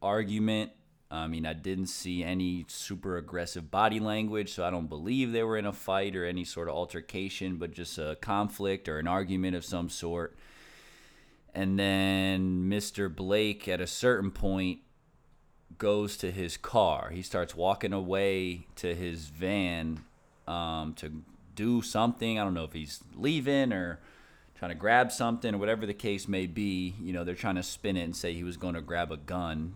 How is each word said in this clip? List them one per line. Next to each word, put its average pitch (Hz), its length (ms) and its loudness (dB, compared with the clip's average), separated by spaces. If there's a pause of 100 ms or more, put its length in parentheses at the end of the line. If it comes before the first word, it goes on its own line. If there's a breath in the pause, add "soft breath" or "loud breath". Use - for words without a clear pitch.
argument. 107 720 2 (400)
I 80 160 -2
mean, 80 180 -2
I 80 80 0
didn't 92 340 -2
see 90 360 -4
any 90 460 0
super 92 480 -6
aggressive 85 520 -6
body 107 300 4
language, 107 540 0
so 90 100 -2
I 87 60 2
don't 87 180 -2
believe 113 440 0
they 113 120 2
were 110 140 2
in 104 80 0
a 101 80 0
fight 98 420 0
or 87 100 0
any 90 200 -2
sort 85 240 -6
of 71 60 -2
altercation, 90 840 -4
but 82 140 -6
just 85 260 -10
a 78 240 -2
conflict 101 640 0
or 78 120 -2
an 80 80 -2
argument 92 480 0
of 85 100 -6
some 87 240 -4
sort. 85 460 -4 (1200 loud breath)
And 95 220 2
then 95 920 4
Mister 101 420 0
Blake, 101 580 2
at 90 120 2
a 90 60 -2
certain 98 460 2
point, 95 480 0 (960)
goes 104 400 2
to 92 140 -2
his 90 260 -4
car. 90 540 4
He 90 100 -6
starts 90 340 -2
walking 95 380 2
away 95 720 2 (120)
to 87 180 -2
his 82 320 -4
van, 85 760 0 (440)
um, 80 480 -2
to 78 280 -10 (300)
do 117 300 2
something. 113 560 0
I 104 40 2
don't 95 120 0
know 82 80 -2
if 76 100 -8
he's 78 300 -10 (120)
leaving 139 560 2
or 87 280 -2 (560 loud breath)
trying 87 140 -6
to 85 60 -6
grab 117 360 6
something 117 420 0
or 101 60 0
whatever 110 260 2
the 101 80 -2
case 101 340 -2
may 95 200 0
be. 92 520 -2
You 92 140 -4
know, 87 100 -2
they're 90 120 -2
trying 95 200 -2
to 90 80 -2
spin 98 340 -2
it 85 60 0
and 85 120 -4
say 87 180 -2
he 85 100 -6
was 87 140 -6
gonna 85 240 -4
grab 82 300 -2
a 78 60 -4
gun. 82 580 -4